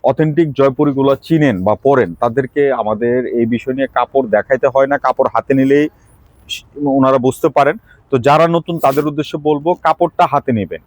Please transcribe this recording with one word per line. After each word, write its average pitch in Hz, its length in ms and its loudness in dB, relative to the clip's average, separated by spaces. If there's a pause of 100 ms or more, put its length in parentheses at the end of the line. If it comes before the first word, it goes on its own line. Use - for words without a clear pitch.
অথেন্টিক 156 440 0 (120)
জয়পুরিগুলো 139 520 2 (160)
চিনেন 151 280 2 (120)
বা 107 60 2 (120)
পরেন, 131 240 4 (140)
তাদেরকে 127 380 -2 (200)
আমাদের 110 360 -2 (220)
এই 117 140 2
বিষয় 127 240 -4
নিয়ে 135 200 -4
কাপড় 127 380 0
দেখাইতে 127 380 0
হয় 135 180 2
না, 143 40 2 (100)
কাপড় 131 280 0
হাতে 117 260 -2
নিলেই 139 260 2 (1120)
ওনারা 135 280 2
বুঝতে 131 220 0 (100)
পারেন। 143 180 2 (360)
তো 139 40 0 (120)
যারা 156 180 4 (100)
নতুন 170 200 -4 (100)
তাদের 147 260 0
উদ্দেশ্যে 147 260 -8 (120)
বলবো, 151 200 -2 (160)
কাপড়টা 165 480 0
হাতে 135 260 -2
নেবেন। 82 280 -8